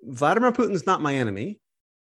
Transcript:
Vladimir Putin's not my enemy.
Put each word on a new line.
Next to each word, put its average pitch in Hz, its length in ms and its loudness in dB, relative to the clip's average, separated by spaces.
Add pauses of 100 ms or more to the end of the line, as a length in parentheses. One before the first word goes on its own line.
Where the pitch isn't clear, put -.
Vladimir 156 480 2
Putin's 208 340 0
not 180 160 2
my 143 140 0
enemy. 120 440 -4 (460)